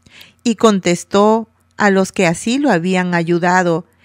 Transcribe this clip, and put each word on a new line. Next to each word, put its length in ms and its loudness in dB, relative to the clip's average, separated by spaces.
Y 120 -2
contestó 920 2
a 120 2
los 220 0
que 160 0
así 300 -2
lo 140 0
habían 420 -2
ayudado, 720 0